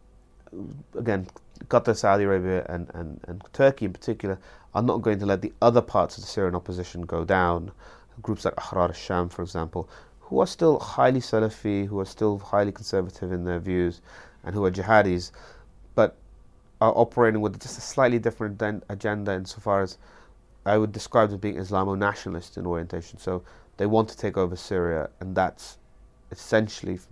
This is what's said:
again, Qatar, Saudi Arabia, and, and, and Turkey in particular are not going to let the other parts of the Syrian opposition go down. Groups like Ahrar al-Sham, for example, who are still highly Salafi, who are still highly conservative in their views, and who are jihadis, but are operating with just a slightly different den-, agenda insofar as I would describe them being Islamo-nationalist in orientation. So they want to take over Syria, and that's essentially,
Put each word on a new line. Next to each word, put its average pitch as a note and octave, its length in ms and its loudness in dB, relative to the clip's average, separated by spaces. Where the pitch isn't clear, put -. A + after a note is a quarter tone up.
again, G2+ 320 0
Qatar, A#2 280 4
Saudi G2+ 280 4
Arabia, F#2 440 2
and, E2+ 240 -6
and, E2 360 -10
and F2+ 140 -10
Turkey C3+ 320 4
in F#2 80 -4
particular G2+ 440 -6
are G#2+ 80 0
not A#2 180 2
going G#2 180 2
to G2+ 80 -4
let G2 140 2
the G#2+ 120 -6
other A#2+ 180 6
parts G2 380 0
of - 40 -16
the - 60 -14
Syrian F#2 260 -2
opposition F2+ 480 -8
go E2 220 -4
down. F2+ 480 2
Groups A2 240 -4
like - 120 -2
Ahrar F2+ 320 0
al-Sham, F2 400 -4
for - 140 -10
example, E2+ 460 -6
who - 200 0
are F#3 60 4
still E3 340 2
highly C3 400 2
Salafi, G#2+ 640 0
who G2+ 140 -4
are F#2+ 40 -2
still G#2 340 -2
highly G2+ 340 0
conservative F#2 580 -4
in F2+ 140 -4
their F2 160 -2
views, F2+ 400 0
and F2+ 120 -8
who G2+ 100 0
are F#2 60 2
jihadis, F#2 600 4
but G#2+ 220 4
are A2 160 6
operating A2+ 440 4
with G2+ 200 -4
just - 180 -14
a - 20 -12
slightly B2 380 2
different A2 400 -4
den-, G#2 300 -4
agenda G#2 460 -4
insofar G2 480 -2
as F#2+ 160 -6
I G#2 120 6
would G#2+ 140 2
describe G#2+ 380 2
them G2+ 80 -6
being G2+ 180 -4
Islamo-nationalist F#2+ 1000 -2
in F#2 100 -8
orientation. F2 520 -6
So F#2 260 -6
they G2+ 100 0
want A2 220 4
to - 80 -18
take G2 200 -4
over F2+ 200 0
Syria, F2 540 -2
and F#2 140 -8
that's - 440 -2
essentially, G#2+ 680 -2